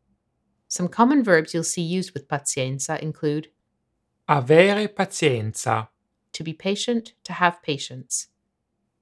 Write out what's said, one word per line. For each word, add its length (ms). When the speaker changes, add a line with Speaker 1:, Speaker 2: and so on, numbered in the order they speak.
Speaker 1:
Some 220
common 340
verbs 320
you'll 80
see 180
used 320
with 140
pazienza 720
include 500
Speaker 2:
Avere 600
pazienza. 1000
Speaker 1:
to 100
be 100
patient, 600
to 120
have 280
patience. 680